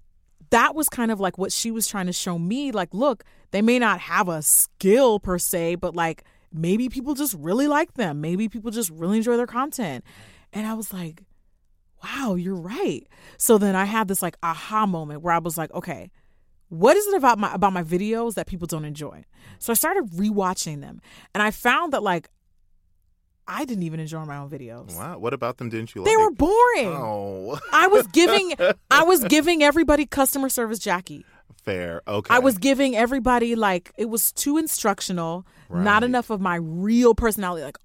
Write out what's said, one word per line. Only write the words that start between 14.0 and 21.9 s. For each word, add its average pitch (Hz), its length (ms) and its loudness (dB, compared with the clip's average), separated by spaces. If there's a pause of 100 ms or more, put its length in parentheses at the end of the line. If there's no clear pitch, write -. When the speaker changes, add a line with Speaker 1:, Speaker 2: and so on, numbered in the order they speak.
Speaker 1:
this, 190 140 -4
like, 175 200 -6
aha 190 440 -2
moment 156 360 -6
where 170 100 0
I 170 60 4
was 165 180 -4
like, 160 160 -8
"Okay, 135 380 -10 (580)
what 190 300 4
is 415 80 0
it 403 80 0
about 254 240 4
my, 208 160 -2
about 190 180 2
my 180 100 -2
videos 214 520 -2
that 175 120 -6
people 175 200 -8
don't 156 180 -6
enjoy?" 147 400 -12 (340)
So - 140 -4
I - 20 2
started 311 360 0
rewatching 185 720 -2
them. 135 180 -18 (340)
And 202 80 0
I 214 80 2
found 269 440 0